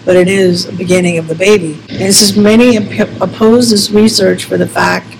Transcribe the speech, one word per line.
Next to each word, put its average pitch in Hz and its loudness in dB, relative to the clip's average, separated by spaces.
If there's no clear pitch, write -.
but 185 0
it 180 4
is 185 0
the - -12
beginning 180 -2
of 160 -6
the 160 -6
baby. 175 0
And - -8
it 196 0
says, 202 0
many 220 4
op-, 202 -6
oppose 226 2
this 202 -2
research 208 0
for - -6
the 175 -2
fact 180 -4